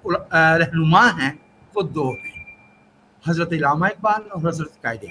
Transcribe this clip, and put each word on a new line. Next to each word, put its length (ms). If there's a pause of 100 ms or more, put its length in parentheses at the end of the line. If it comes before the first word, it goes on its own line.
उल-, 100
अ, 180
रहनुमा 720
हैं 320 (360)
वो 60
दो 280
हैं, 360 (840)
हजरत 260
इलामा 340
इकबाल 340
और 260
हजरत 260 (100)
कायद 280